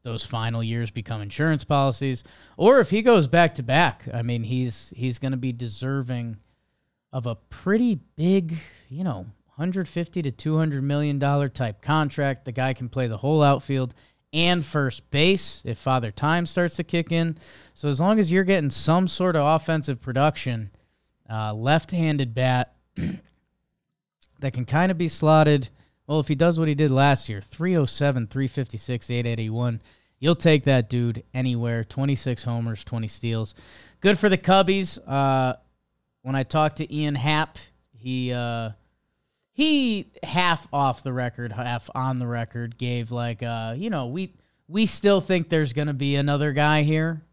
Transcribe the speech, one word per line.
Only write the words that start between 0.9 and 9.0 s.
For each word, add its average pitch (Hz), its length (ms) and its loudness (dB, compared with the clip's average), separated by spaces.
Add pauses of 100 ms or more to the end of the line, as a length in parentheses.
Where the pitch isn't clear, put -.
become 110 320 -10
insurance 147 420 -2
policies. 135 600 0 (320)
Or 240 240 6
if 180 100 0
he 214 120 2
goes 208 260 6
back 170 260 4
to 135 80 -8
back, 131 500 0
I 117 100 -4
mean, 117 200 -2
he's, 123 540 -4
he's 123 220 -4
gonna 135 180 -4
be 127 160 -4
deserving 120 880 -6 (760)
of 127 140 -6
a 113 100 -6
pretty 214 640 0 (160)
big, 170 400 2 (320)
you 160 160 -10